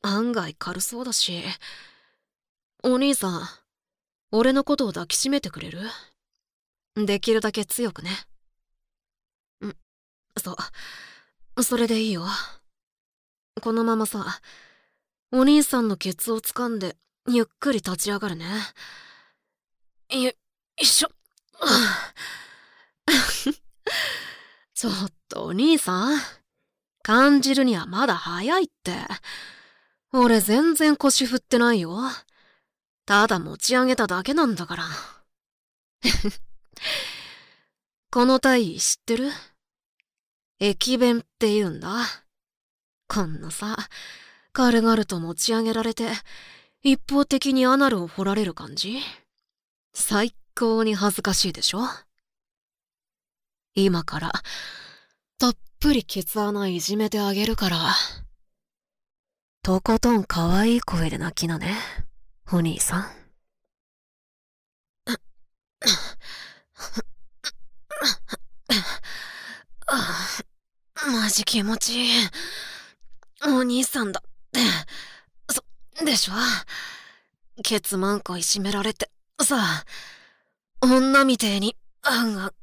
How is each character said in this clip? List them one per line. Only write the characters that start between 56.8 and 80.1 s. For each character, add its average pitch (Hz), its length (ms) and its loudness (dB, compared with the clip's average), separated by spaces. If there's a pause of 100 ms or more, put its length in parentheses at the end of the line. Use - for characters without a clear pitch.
め 214 140 0
て 214 100 -2
あ 202 140 0
げ 202 120 0
る 226 100 0
か 190 140 0
ら。 165 260 0 (1700)
と 185 180 2
こ 226 160 2
と 240 140 4
ん 208 120 4
可 170 300 2
愛 220 240 4
い 233 40 0
声 165 280 -2
で 160 80 -6
泣 160 160 -6
き - 140 -4
な 165 100 -4
ね、 175 180 -4 (760)
お 175 100 2
兄 160 180 -2
さ 180 200 -2
ん。 202 120 -10 (4000)
あ、 220 220 0 (1120)
マ 214 80 0
ジ - 140 0
気 214 200 0
持 220 140 -2
ち 240 280 -2
い 233 200 2
い。 175 40 -6 (1160)
お 262 180 4
兄 247 200 0
さ 254 200 -2
ん 196 80 -4
だ - 120 -6
っ - 60 -14 (220)
て。 254 80 -2 (880)
そ、 - 140 -2 (420)
で 269 100 2
し 185 140 2
ょ？ 185 40 -6 (1300)
ケ 208 180 2
ツ 202 160 -4
マ 196 180 0
ン 202 60 -4
コ 180 160 -8
い 170 40 -4
じ - 180 0
め 196 120 -2
ら 202 120 -2
れ 220 100 -2
て、 - 160 -8 (320)
さ、 196 440 2 (960)